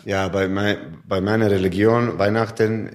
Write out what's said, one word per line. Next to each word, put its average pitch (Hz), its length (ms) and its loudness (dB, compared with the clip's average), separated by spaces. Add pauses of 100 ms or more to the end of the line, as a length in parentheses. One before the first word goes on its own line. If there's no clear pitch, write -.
Ja, 95 240 -2
bei 95 180 0
mei-, 98 320 0 (280)
bei 95 140 -2
meiner 107 300 2
Religion 101 680 2
Weihnachten 110 760 0